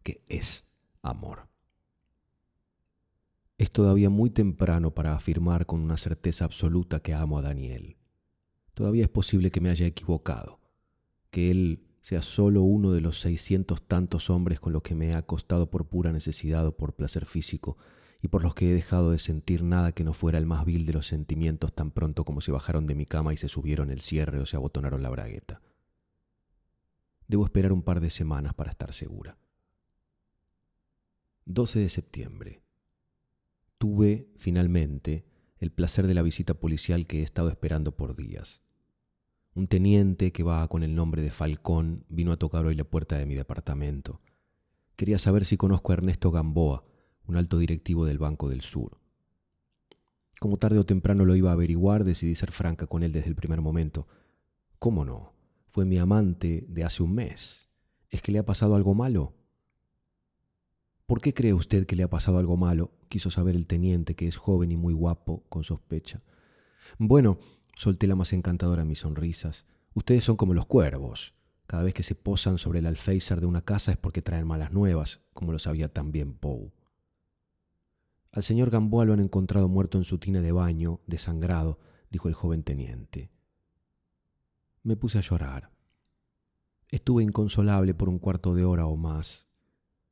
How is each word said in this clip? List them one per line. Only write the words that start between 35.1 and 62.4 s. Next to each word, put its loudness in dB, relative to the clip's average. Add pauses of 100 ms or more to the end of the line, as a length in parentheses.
el -6
placer 0
de 4
la 4
visita 0
policial -2
que -4
he -2
estado -2
esperando -4
por -6
días. -14 (920)
Un -2
teniente 4
que -4
va 0
con -2
el -2
nombre 0
de -2
Falcón -2
vino 0
a 0
tocar -2
hoy 0
la -2
puerta -4
de -2
mi -4
departamento. -6 (760)
Quería 2
saber 4
si 2
conozco 2
a 4
Ernesto 2
Gamboa, 2 (420)
un -2
alto 2
directivo 0
del 0
Banco -2
del -4
Sur. -8 (1400)
Como 0
tarde 4
o 6
temprano 4
lo 8
iba 4
a 4
averiguar, 2
decidí 0
ser -4
franca -4
con -2
él 0
desde -2
el -4
primer -2
momento. -2 (720)
"¿Cómo 0
no? -12 (340)
Fue 0
mi 2
amante 2
de -6
hace -2
un 0
mes. -8 (400)
¿Es -6
que -2
le 2
ha -2
pasado 2
algo 4
malo?" 0 (1700)
"¿Por 0
qué 0
cree 4
usted 2
que -2
le 2
ha 0
pasado 2
algo 2